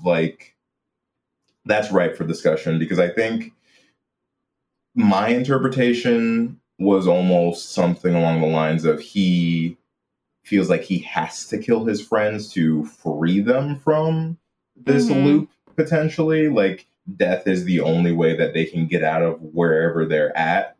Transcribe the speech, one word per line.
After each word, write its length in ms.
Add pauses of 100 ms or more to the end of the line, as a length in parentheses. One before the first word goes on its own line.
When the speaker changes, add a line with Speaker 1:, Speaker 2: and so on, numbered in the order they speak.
Speaker 1:
like, 520 (1080)
that's 280
ripe 240
for 100
discussion, 520
because 200
I 100
think 440 (1400)
my 340
interpretation 1300 (180)
was 280
almost 680
something 420
along 260
the 60
lines 380
of 160
he 760 (680)
feels 280
like 120
he 180
has 460
to 120
kill 260
his 200
friends 480
to 340
free 540
them 360
from 640 (380)
this 320
Speaker 2:
Mm-hmm. 160
Speaker 1:
loop, 260 (260)
potentially. 720
Like, 380 (300)
death 300
is 180
the 160
only 320
way 240
that 180
they 100
can 220
get 180
out 180
of 180
wherever 680
they're 300
at. 440